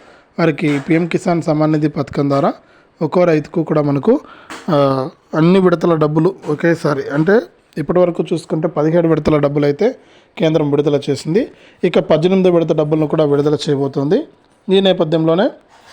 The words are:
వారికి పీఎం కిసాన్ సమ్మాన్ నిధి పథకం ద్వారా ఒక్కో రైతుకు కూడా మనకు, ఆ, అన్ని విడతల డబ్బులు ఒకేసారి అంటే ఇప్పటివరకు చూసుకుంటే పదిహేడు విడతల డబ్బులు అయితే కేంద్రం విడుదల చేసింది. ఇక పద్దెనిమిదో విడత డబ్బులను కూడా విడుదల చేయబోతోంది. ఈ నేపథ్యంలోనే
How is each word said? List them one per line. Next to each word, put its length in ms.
వారికి 300
పీఎం 240
కిసాన్ 360
సమ్మాన్ 280
నిధి 200
పథకం 360
ద్వారా 180
ఒక్కో 260
రైతుకు 380
కూడా 200
మనకు, 300
ఆ, 20
అన్ని 260
విడతల 280
డబ్బులు 300
ఒకేసారి 500
అంటే 200
ఇప్పటివరకు 500
చూసుకుంటే 360
పదిహేడు 340
విడతల 340
డబ్బులు 240
అయితే 180
కేంద్రం 360
విడుదల 260
చేసింది. 340
ఇక 100
పద్దెనిమిదో 460
విడత 240
డబ్బులను 340
కూడా 180
విడుదల 340
చేయబోతోంది. 520
ఈ 120
నేపథ్యంలోనే 600